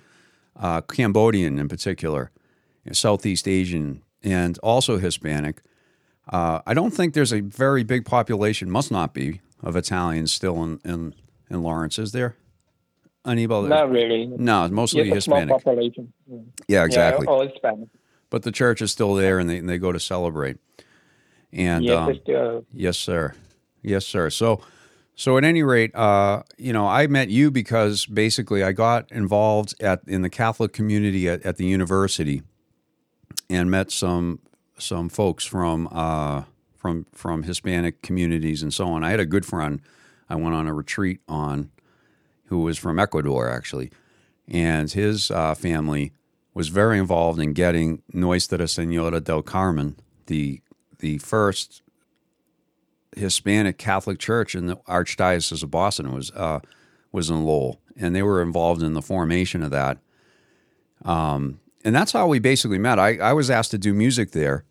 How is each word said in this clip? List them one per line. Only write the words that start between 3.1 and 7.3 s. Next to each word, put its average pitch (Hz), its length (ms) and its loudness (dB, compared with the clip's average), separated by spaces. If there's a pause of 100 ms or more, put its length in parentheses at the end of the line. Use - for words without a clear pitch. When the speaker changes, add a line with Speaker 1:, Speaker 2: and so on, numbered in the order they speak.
Speaker 1:
Asian, 87 540 0 (220)
and 87 400 0
also 117 340 2
Hispanic. 78 640 -4 (680)
Uh, 82 380 -2
I - 80 -2
don't 170 220 0
think 175 180 0
there's 139 200 2